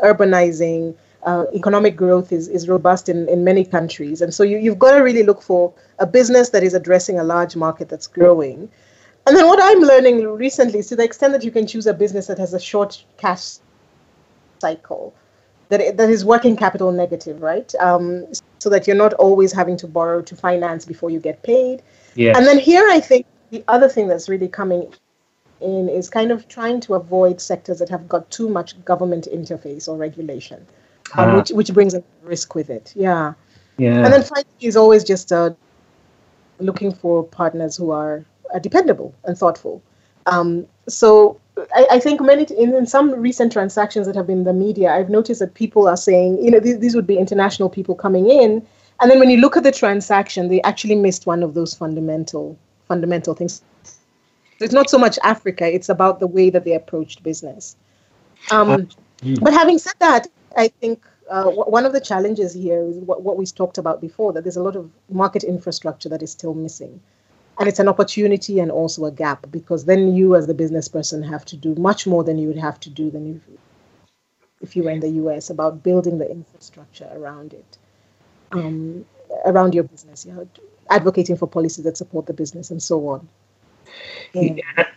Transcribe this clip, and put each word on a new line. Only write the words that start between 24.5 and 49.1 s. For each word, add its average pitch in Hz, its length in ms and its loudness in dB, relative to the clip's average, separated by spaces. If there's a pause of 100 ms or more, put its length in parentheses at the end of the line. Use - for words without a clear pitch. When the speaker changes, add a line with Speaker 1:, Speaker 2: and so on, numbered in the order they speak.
Speaker 1:
in 190 300 -4
is 180 220 -6
kind 226 200 -2
of 233 160 -6
trying 240 340 -6
to 208 120 -6
avoid 180 480 0
sectors 180 380 -8
that 175 100 -4
have 170 180 -10
got 170 220 -6
too 226 180 -8
much 180 380 -8
government 175 480 -4
interface 156 560 -12
or 160 80 -10
regulation, 156 680 -12 (520)
um, - 120 4
Speaker 2:
Ah. 190 80 6
Speaker 1:
which, 202 120 2
which 214 240 -2
brings 196 220 4
a 175 80 -10 (180)
risk 165 320 -10
with 151 160 -6
it. 117 260 -14
Yeah. 170 380 -2 (440)
Speaker 2:
Yeah. 120 280 2
Speaker 1:
And 254 80 6
then 277 80 2
finally 277 240 -6 (160)
is 226 160 -2
always 220 260 6
just, 185 280 -4
uh, 170 180 0 (1080)
looking 190 320 -4
for 170 320 -2
partners 165 540 -6
who 165 140 -4
are, 151 340 -6 (260)
uh, 180 60 -6
dependable 277 560 -2 (120)
and 180 120 -6
thoughtful. - 440 -4 (440)
Um, 175 400 -2 (240)
so 214 500 6 (360)
I, 262 160 8
I 254 80 4
think 294 200 0
many 285 260 4
t-, - 120 -8
in, 240 160 2
in 254 140 0
some 285 240 2
recent 240 420 -2
transactions 208 540 -2
that 196 80 -6
have 185 100 -4
been 185 140 -2
in 185 40 0
the 185 100 0
media, 190 380 0
I've 185 200 -2
noticed 226 280 0
that 185 140 -6
people 214 340 2
are 175 80 4
saying, 185 480 2
you 233 60 2
know, 226 100 8
th-, 233 200 0
these 233 160 0
would 214 100 0
be 190 120 0
international 196 520 -2
people 185 240 -6
coming 190 340 0
in. 226 380 4 (340)
And 247 120 6